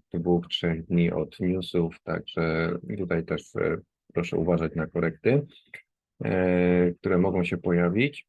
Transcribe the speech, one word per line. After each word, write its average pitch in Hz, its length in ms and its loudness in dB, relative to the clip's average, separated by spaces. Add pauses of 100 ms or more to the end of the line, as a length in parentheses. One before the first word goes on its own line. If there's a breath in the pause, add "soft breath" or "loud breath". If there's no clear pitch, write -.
(140)
dwóch, 87 340 0
trzech 82 380 -2
dni 87 260 2
od - 280 -6
newsów, 90 640 -2
także 82 760 -2 (200)
tutaj 87 280 -2
też, - 300 -6
e, 82 220 0 (360)
proszę 85 240 -2
uważać 82 380 0
na 80 120 -2
korekty, 95 580 0 (800 loud breath)
e, 90 680 4
które 95 260 0
mogą 92 260 2
się 87 140 -4
pojawić. 90 720 0